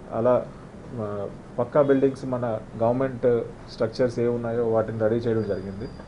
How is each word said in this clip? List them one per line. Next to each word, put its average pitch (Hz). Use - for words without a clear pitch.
అలా, 123
ఆ, 104
పక్కా 123
బిల్డింగ్స్, 135
మన 123
గవర్నమెంట్ 123
స్ట్రక్చర్స్ 120
ఏ 120
ఉన్నాయో 120
వాటిని 113
రెడీ 110
చేయడం 113
జరిగింది. 98